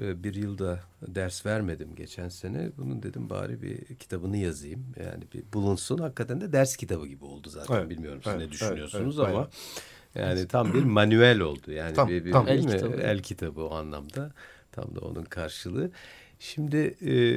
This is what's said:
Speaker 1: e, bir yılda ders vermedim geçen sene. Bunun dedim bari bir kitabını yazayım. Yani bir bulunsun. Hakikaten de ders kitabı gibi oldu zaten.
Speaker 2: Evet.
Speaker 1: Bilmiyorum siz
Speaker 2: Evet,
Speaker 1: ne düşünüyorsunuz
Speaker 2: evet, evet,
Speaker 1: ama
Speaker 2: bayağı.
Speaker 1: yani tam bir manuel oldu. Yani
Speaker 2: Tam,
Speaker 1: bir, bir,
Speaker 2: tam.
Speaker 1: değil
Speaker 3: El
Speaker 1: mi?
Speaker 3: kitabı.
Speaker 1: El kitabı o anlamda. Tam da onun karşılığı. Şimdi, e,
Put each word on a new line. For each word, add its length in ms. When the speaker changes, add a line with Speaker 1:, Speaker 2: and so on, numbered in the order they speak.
Speaker 1:
e, 220
bir 100
yılda 460
ders 380
vermedim 500
geçen 320
sene. 400
Bunun 240
dedim 280
bari 320
bir 340
kitabını 400
yazayım. 500
Yani 200
bir 80
bulunsun. 460
Hakikaten 420
de 120
ders 240
kitabı 300
gibi 180
oldu 240
zaten. 260
Speaker 2:
Evet. 160
Speaker 1:
Bilmiyorum 340
siz 80
Speaker 2:
Evet, 140
Speaker 1:
ne 60
düşünüyorsunuz 680
Speaker 2:
evet, 100
evet, 80
Speaker 1:
ama 120
Speaker 2:
bayağı. 200
Speaker 1:
yani 140
tam 240
bir 120
manuel 560
oldu. 320
Yani 220
Speaker 2:
Tam, 140
Speaker 1:
bir, 160
bir, 80
Speaker 2:
tam. 140
Speaker 1:
değil 120
Speaker 3:
El 60
Speaker 1:
mi? 80
Speaker 3:
kitabı. 280
Speaker 1:
El 220
kitabı 400
o 120
anlamda. 580
Tam 240
da 40
onun 240
karşılığı. 680
Şimdi, 580
e, 120